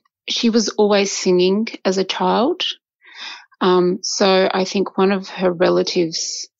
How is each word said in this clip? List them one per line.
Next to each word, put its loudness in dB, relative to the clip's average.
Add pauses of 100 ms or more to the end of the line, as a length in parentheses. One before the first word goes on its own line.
(300)
she 0
was 2
always 2
singing 2 (160)
as 0
a -2
child. -2 (960)
Um, 2
so 2
I -2
think -4
one 2
of -4
her -2
relatives, -2 (120)